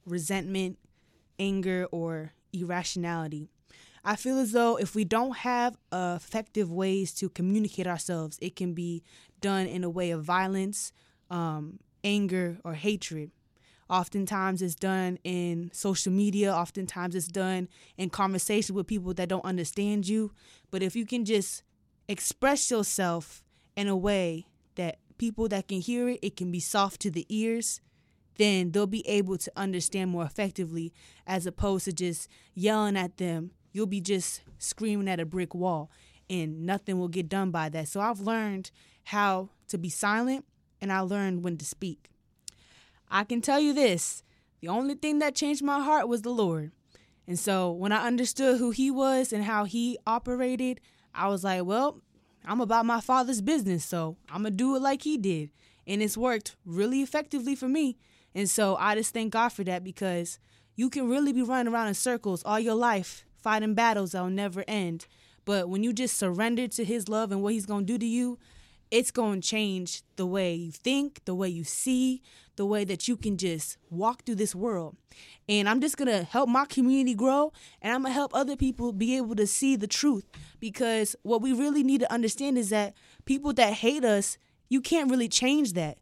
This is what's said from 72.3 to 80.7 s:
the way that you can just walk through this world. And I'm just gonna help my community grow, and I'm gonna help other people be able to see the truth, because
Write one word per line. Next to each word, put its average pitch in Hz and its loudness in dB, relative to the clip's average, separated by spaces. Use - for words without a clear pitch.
the 202 -2
way 208 2
that 190 -4
you 240 0
can 208 -2
just 165 -4
walk 208 -2
through 233 -2
this 196 0
world. 190 -4
And 208 4
I'm 233 4
just 294 0
gonna 226 2
help 247 2
my 262 4
community 262 4
grow, 269 4
and 220 0
I'm 262 0
gonna 262 -2
help 277 0
other 277 2
people 247 0
be 226 2
able 233 -2
to 208 4
see 269 2
the 208 -2
truth, 262 2
because 220 0